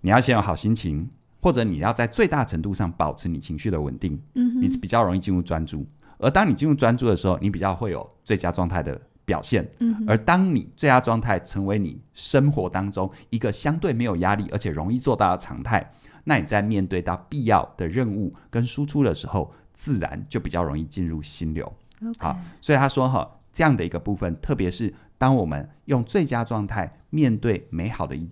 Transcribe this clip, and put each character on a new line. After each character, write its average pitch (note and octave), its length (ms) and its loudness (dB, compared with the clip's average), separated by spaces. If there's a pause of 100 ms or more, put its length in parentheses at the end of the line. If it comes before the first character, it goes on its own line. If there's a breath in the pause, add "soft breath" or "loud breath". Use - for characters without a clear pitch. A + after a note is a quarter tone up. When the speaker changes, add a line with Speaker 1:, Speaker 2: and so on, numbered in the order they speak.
Speaker 1:
你 - 100 0
要 A#2 100 8
先 B2 140 2
有 G#2 80 4
好 F2 140 0
心 G#2+ 180 0
情， D#2+ 340 -4 (320)
或 F3 120 4
者 B2 100 2
你 F#2 160 0
要 G2 140 0
在 A#2+ 120 0
最 F#3+ 220 2
大 D3 180 2
程 E2 160 -4
度 F#2+ 140 -2
上 F2+ 160 0
保 D2+ 240 -2
持 - 140 -6
你 E2 100 -2
情 D#2 180 -8
绪 G#2+ 140 -2
的 E2 100 0
稳 C#2 160 -4
定， D2+ 240 -4 (140)
Speaker 2:
嗯 B3 200 2
哼。 B3+ 80 0
Speaker 1:
你 - 60 2 (100)
比 - 100 -6
较 A#2 160 4
容 F#2+ 120 2
易 F#2+ 40 2
进 F#2+ 120 -2
入 F2+ 80 4
专 E2 240 -2
注。 D2+ 220 -6 (320 soft breath)
而 A#2+ 100 2
当 F#3+ 200 4
你 C3+ 40 2
进 D3 160 0
入 D3 60 6
专 B2 220 4
注 B2 100 0
的 G#2+ 80 4
时 F2+ 140 0
候， F2 120 2
你 G2 80 0
比 F#2 100 -4
较 F#2+ 160 0
会 G2 180 -4
有 - 180 -8 (140)
最 G#2+ 120 0
佳 F2 140 -2
状 F2 180 0
态 E2+ 140 -2
的 C#2 180 -6 (260)
表 D#2+ 160 -2
现。 - 260 0 (120)
Speaker 2:
嗯 A#3 160 2
哼。 G#3+ 120 -6
Speaker 1:
而 A2 80 6
当 F3+ 380 4
你 - 200 -2
最 D3+ 140 0
佳 B2+ 100 8
状 A2+ 220 2
态 G#2+ 200 0
成 G2 260 -4
为 G#2 120 0
你 F#2+ 220 -4 (140)
生 C#3+ 360 4
活 F#2+ 200 -2
当 F#2+ 200 -2
中 F#2+ 200 -4 (180 loud breath)
一 A#2 100 -2
个 G#2+ 140 0
相 D#3 260 -2
对 E3+ 140 0
没 A#2 120 0
有 G2+ 120 0
压 F2+ 180 2
力 G#2 160 -2
而 - 60 -6
且 G2+ 140 -2
容 D#2 200 -2
易 B2 80 0
做 B2 160 0
到 F#2 180 2
的 F#2 60 -2
常 - 240 -10
态， A2+ 300 -2 (320 loud breath)
那 C#3+ 140 2
你 D3 80 -2
在 G#2 160 0
面 G2+ 240 2
对 F#2 160 -2
到 F2+ 140 -2 (120)
必 C#3+ 160 -4
要 G#2 180 4 (140)
的 F2+ 100 -2
任 A2 240 -2
务 G2 240 -4 (140 loud breath)
跟 A#2 160 0
输 C#3+ 220 -2
出 C#3+ 180 2
的 F2+ 100 4
时 - 120 -8
候， - 260 -2 (220 loud breath)
自 C3+ 240 -2
然 - 300 -6
就 - 120 -4
比 - 80 -6
较 F2 160 -2
容 D2 140 -2
易 D#2+ 60 -2
进 F2 220 -4
入 D#2+ 160 -4
心 D#2 300 -6
流。 D#2 180 -6 (320)
Speaker 2:
OK。 A#3 160 -8
Speaker 1:
好， E3+ 200 -4 (240 loud breath)
所 D3+ 120 2
以 C3+ 40 4
他 C3+ 100 4
说 C3 180 2
哈， B2+ 240 0 (220)
这 - 100 0
样 D3 140 6
的 F2+ 80 -2
一 E2+ 40 -4
个 E2+ 100 -4
部 G2+ 180 -4
分， F2 240 -4
特 - 140 -2
别 F2+ 160 0
是 G2+ 220 -4 (260 loud breath)
当 C3 180 4
我 G#2+ 80 2
们 C#2+ 240 -6 (160)
用 C3 180 0
最 F3 220 0
佳 A#2+ 180 -2
状 A2 240 -4
态 G2 240 -4 (200)
面 C#3 260 4
对 G#2 340 0
美 E2+ 180 -4
好 F2+ 180 -4
的 C2 100 -8
一， E2 160 -8